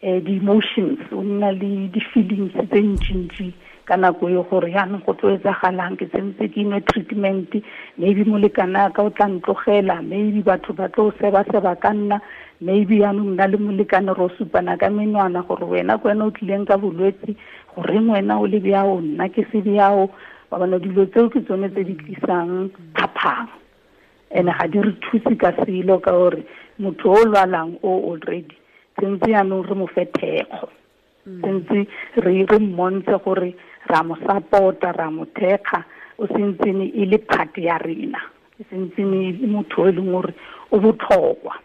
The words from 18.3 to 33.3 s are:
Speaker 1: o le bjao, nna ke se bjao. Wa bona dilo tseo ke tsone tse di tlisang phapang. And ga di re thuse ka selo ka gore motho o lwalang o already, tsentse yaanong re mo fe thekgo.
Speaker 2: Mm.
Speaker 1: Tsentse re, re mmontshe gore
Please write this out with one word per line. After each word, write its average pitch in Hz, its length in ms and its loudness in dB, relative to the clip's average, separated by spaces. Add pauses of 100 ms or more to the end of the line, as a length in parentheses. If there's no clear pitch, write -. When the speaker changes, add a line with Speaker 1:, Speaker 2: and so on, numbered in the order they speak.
Speaker 1:
o 208 80 0
le 202 120 2
bjao, 196 420 2
nna 165 280 -4
ke 202 220 -2
se 214 100 0
bjao. 202 480 4 (420)
Wa - 60 -6
bona 185 220 0
dilo 190 260 2
tseo 233 240 2
ke 240 160 0
tsone 196 240 -2
tse 196 140 -4
di 180 120 -6
tlisang 180 760 -4 (240)
phapang. - 520 -4 (840)
And 180 160 0
ga 170 200 0
di 196 120 0
re 208 200 2
thuse - 400 0
ka 175 120 4 (140)
selo 185 340 2
ka 185 120 0
gore 175 320 2 (360)
motho 196 320 0
o 214 140 8
lwalang 185 580 0
o 185 280 -2
already, 170 440 -10 (440)
tsentse 202 320 0
yaanong 190 360 2
re 196 80 -2
mo 190 120 -4
fe 180 180 -2
thekgo. - 600 -4 (600)
Speaker 2:
Mm. 180 140 -14
Speaker 1:
Tsentse 196 460 0 (320)
re, 185 260 4
re 214 140 6
mmontshe 185 640 0
gore 180 320 -2 (320)